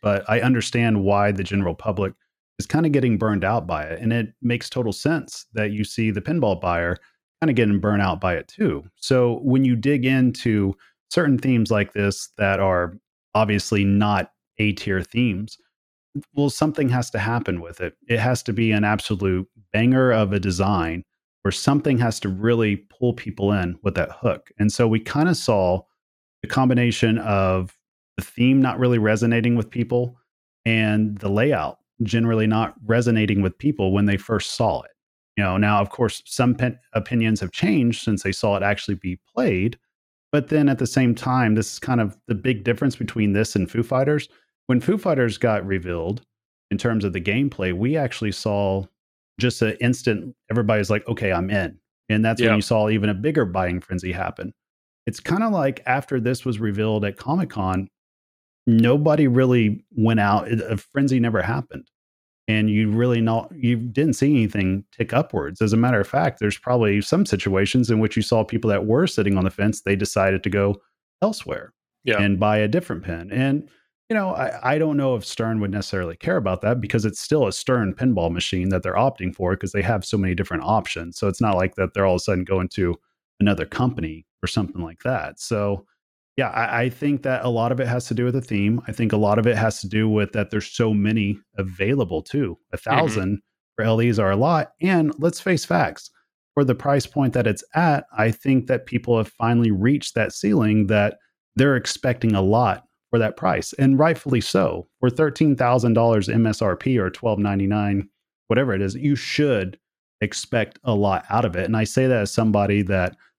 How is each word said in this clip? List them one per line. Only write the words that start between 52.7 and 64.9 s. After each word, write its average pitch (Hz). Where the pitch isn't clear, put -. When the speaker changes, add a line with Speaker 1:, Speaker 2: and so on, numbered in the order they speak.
Speaker 1:
even 107
a 104
bigger 135
buying 90
frenzy 90
happen. 90
It's -
kinda 214
like 143
after 131
this 123
was 117
revealed 107
at 98
Comic-Con, 98
nobody 143
really 123
went 113
out. 101
A 113
frenzy 131
never 113
happened. 120
And 110
you 107
really 117
not, 113
you 123
didn't 123
see 143
anything 101